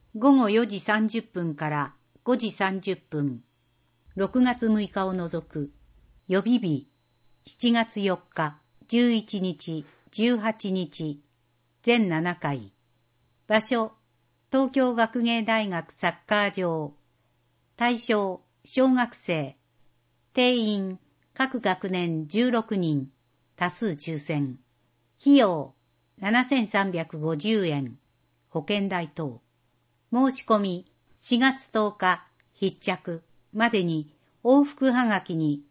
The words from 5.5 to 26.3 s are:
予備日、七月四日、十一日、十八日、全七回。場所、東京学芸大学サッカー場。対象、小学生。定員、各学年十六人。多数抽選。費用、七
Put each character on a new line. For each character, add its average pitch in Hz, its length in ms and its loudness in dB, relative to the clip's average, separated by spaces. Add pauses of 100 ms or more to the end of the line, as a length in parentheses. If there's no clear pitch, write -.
予 185 160 0
備 233 160 4
日、 165 320 -2 (540)
七 - 260 -2
月 226 300 0
四 190 180 0 (160)
日、 151 260 -4 (280)
十 240 240 4
一 214 280 -4
日、 160 460 -6 (240)
十 233 260 0
八 214 360 -4
日、 160 500 -6 (600)
全 233 260 2
七 170 260 -2
回。 135 380 -6 (720)
場 214 140 2
所、 220 320 -4 (580)
東 269 220 0
京 254 220 2
学 233 280 0
芸 233 200 0
大 214 260 0
学 170 240 -6
サ - 160 -4
ッ 170 60 -2 (120)
カ 208 200 2
ー 196 40 -2
場。 165 440 -4 (840)
対 240 200 0
象、 202 460 -2 (220)
小 262 260 2
学 247 240 0
生。 151 420 -4 (760)
定 247 240 2
員、 202 420 -2 (340)
各 262 280 -4
学 185 280 -2
年 170 380 -2
十 233 240 0
六 220 260 -2
人。 151 360 -2 (420)
多 175 160 -4
数 208 200 -6
抽 156 280 -8
選。 143 380 -4 (640)
費 285 160 6
用、 170 380 2 (440)
七 226 260 2